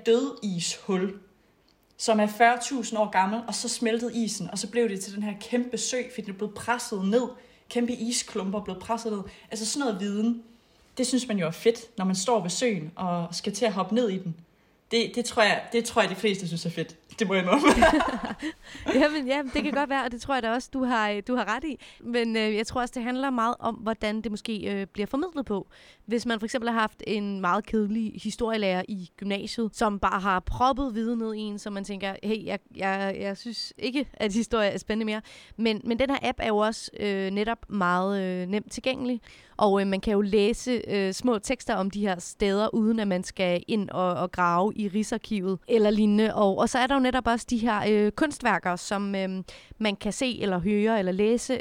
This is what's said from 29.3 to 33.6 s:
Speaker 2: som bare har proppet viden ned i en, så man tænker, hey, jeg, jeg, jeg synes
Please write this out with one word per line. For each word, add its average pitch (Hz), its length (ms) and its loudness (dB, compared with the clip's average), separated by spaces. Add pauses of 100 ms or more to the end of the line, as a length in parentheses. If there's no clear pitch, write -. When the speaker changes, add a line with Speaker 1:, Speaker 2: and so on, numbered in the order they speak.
Speaker 2:
som 208 260 0
bare 196 200 0
har 185 200 2
proppet 254 560 0
viden 226 240 -2
ned 220 140 -4
i 214 60 -6
en, 208 200 -6
så 214 100 -10
man 196 140 -6
tænker, 196 400 -6
hey, 208 220 -2
jeg, 196 140 -4 (160)
jeg, 190 440 -2
jeg 196 180 -4
synes - 400 -10